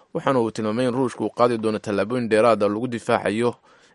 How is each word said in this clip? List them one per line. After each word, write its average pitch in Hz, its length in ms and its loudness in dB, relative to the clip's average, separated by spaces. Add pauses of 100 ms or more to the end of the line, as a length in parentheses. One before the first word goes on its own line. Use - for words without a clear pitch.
(140)
waxaana 139 240 0
uu 113 160 0
tilmaamay 110 320 -2
in 127 80 0
Ruushku 123 320 -4
uu 104 80 -4
qaadi 123 240 2
doono 107 240 -2
tallaabooyin 110 480 -2
dheeraad 110 320 4
ah 104 80 2
lagu 107 240 2
difaacayo 110 640 -2 (380)